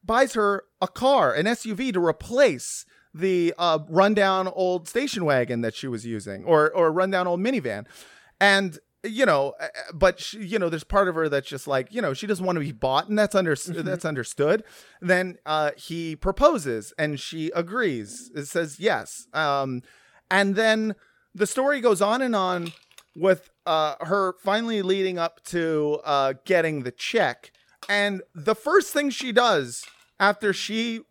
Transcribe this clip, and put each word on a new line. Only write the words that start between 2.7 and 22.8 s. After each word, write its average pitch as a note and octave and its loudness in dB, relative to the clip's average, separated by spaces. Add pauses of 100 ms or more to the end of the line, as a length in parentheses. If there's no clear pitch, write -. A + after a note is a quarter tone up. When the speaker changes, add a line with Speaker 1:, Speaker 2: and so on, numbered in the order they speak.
Speaker 1:
the, F3 0
uh, E3+ 2 (100)
rundown F#3+ 4
old F3+ -2
station A#3 -4
wagon B2 2
that A2+ -2
she - -10
was A#2 -8
using, G2 -8
or, D#3 6
or E3+ 4
a D#3+ 4
rundown F#3 0
old F3 0
minivan, C3+ -2 (540)
and, G3 4 (240)
you A#3 0
know, C#3 2
uh, D#3+ -8 (260)
but F3+ 2
she, - -12
you G#3 -4
know, F3 0
there's D#3+ -6
part G3 2
of E3 -4
her D#3+ 0
that's C#3 0
just C#3 -12
like, C3 -2
you A#3+ -4
know, D3+ -2
she C3 -8
doesn't F#3+ -2
wanna E3+ 0
be C#3+ -6
bought, C3+ 0
and G#3 0
that's G3+ 2
under-, E3+ 2
Speaker 2:
Mm-hmm. E3+ -8
Speaker 1:
that's F3+ -4
understood. D3+ 0 (380)
Then, F3+ 0
uh, D3+ 0
he E3 -8
proposes, F3+ 0
and D3+ -2
she D#3+ -8
agrees. E3+ -4
It C#3+ -8
says D#3 -4
yes, E3 -4
um, C#3 -2 (480)
and G3 2
then A3 0 (400)
the G3+ 0
story C4+ 0
goes G#3+ 4
on A3 2
and A#3+ 0
on F3+ -2 (440)